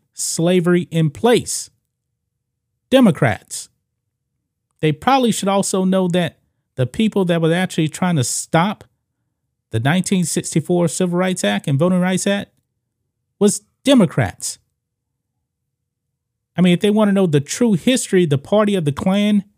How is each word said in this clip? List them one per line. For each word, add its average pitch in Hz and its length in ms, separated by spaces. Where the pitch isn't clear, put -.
slavery 175 800
in 160 180
place. 208 600
Democrats. - 800
They 156 120
probably 240 400
should 190 160
also 196 360
know 190 260
that 170 300
the 127 120
people 208 380
that 170 160
were 165 120
actually 175 340
trying 175 280
to 131 80
stop - 600
the 110 80
nineteen 180 440
sixty-four 175 640
Civil 175 300
Rights 185 260
Act 202 240
and 139 100
Voting 180 220
Rights 185 260
Act 196 260
was - 240
Democrats. 185 760
I 175 60
mean, 180 120
if 175 60
they 208 120
want 214 180
to 196 40
know 190 140
the 147 140
true 226 320
history, 190 520
the 143 120
party 208 380
of 180 100
the 143 80
Klan, 202 500